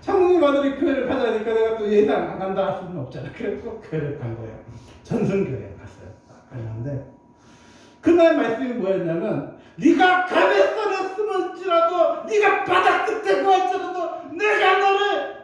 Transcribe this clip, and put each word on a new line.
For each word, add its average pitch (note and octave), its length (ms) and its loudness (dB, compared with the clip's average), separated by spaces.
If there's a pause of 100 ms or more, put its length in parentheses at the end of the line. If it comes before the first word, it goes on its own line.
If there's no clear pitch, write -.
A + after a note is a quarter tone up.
장로님 F4+ 420 4
아들이 C#4 340 2
교회를 C4+ 300 0
가자니까 A3+ 460 -2
내가 A3 240 2
또 G#3 120 -4
예상 - 420 2
안 F#3 80 -10
간다 F#3+ 280 -2
할 - 140 -6
수는 F3 180 -10
없잖아. - 340 -12
그래서 A3 460 -8
교회를 D3 400 -6
간 A#2 160 -8
거야. A2 140 -12 (540)
전승교회에 F3 760 -2
갔어요. - 300 -20 (400)
갔는데 A#2+ 560 -8 (960)
그날 E4 360 6
말씀이 A#3+ 380 -2
뭐였냐면, F3+ 840 -4 (200)
"네가 F4+ 480 4
감에 F#4+ 500 2
떨어졌을지라도, F4+ 1500 -2
네가 G4+ 380 2
바닥 F4+ 420 2
끝에 G4 380 0
구할지라도 F#4 560 0 (360)
내가 G4+ 440 2
너를 G4+ 640 0